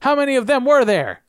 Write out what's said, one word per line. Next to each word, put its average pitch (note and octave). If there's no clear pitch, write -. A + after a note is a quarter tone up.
How C#4+
many C#4+
of A#3
them C4
were C#4
there? D3+